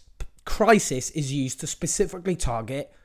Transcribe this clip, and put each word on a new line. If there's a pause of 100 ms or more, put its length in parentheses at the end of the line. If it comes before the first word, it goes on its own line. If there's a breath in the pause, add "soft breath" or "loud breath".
(180)
p-, (200)
crisis
is
used
to
specifically
target (140 soft breath)